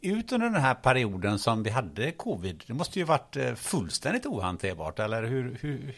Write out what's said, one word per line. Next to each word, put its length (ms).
ut 300
under 180
den 120
här 120
perioden 640
som 240
vi 60
hade 420
covid? 560
Det 60
måste 260
ju 60
varit, 300
eh, 180
fullständigt 720
ohanterbart, 720
eller 240
hur, 380
hur, 360